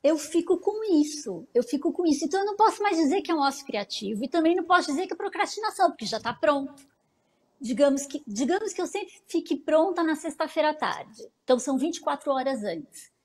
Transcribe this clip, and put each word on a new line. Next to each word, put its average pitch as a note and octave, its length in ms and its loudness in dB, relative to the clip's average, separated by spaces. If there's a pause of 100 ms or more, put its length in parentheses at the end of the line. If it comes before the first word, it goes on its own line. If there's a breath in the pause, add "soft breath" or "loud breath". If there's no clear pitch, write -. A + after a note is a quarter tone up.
eu D#4 160 4
fico E4+ 420 0
com G#4+ 260 -2 (120)
isso, B3+ 560 -2
eu A#3+ 80 4
fico C#4 320 -2
com F4 140 0
isso. D#4+ 180 2
Então, F#4 140 0
eu G4+ 80 0
não G#4 100 -4
posso G#4+ 240 4
mais G4+ 160 2
dizer D#4+ 240 4
que D#4+ 120 -4
é - 20 2
um D4+ 60 0
ócio C4+ 260 0
criativo G#3 580 -6
e C#4 40 -6
também E4 260 4
não F4 80 0
posso F4 240 4
dizer D#4+ 220 -2
que - 40 -6
é E4 40 -6
procrastinação, G4+ 760 0
porque - 160 -10
já A3 140 -4
tá A#3 120 -4
pronto. C#4 540 0 (760)
Digamos C4+ 460 2
que, - 180 -10
digamos D#4 480 -2
que - 80 -6
eu F4 60 -2
sempre G4+ 260 -8 (140)
fique E4 300 -2
pronta E4 480 2
na D#4 100 0
sexta-feira D#4 560 -2
à D4+ 40 -4
tarde. - 540 -8 (140)
Então, B3+ 160 4
são C4+ 180 -2
vinte E4+ 200 -2
e - 40 -10
quatro C#4+ 300 -4
horas C4 320 -2
antes. E3+ 480 -10 (140)